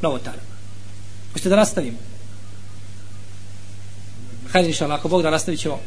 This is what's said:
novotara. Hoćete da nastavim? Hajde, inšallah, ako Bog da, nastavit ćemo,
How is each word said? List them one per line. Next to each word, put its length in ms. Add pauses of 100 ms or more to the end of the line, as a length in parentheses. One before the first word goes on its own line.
novotara. 400 (920)
Hoćete 160
da 80
nastavim? 380 (2500)
Hajde, 160
inšallah, 300
ako 100
Bog 140
da, 80
nastavit 300
ćemo, 260